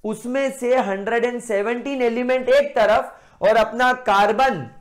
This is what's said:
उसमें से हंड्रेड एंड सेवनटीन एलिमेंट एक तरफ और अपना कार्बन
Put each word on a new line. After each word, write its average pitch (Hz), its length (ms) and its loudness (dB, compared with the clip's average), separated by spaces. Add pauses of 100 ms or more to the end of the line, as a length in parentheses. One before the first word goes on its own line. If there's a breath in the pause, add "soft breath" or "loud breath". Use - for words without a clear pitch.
उसमें 247 460 -4
से 247 280 -2
हंड्रेड 208 460 -2
एंड 240 180 -4
सेवनटीन 240 600 -4
एलिमेंट 247 460 0
एक 277 280 2
तरफ - 640 -2
और 214 140 4
अपना 226 360 2 (100)
कार्बन 208 640 2 (140)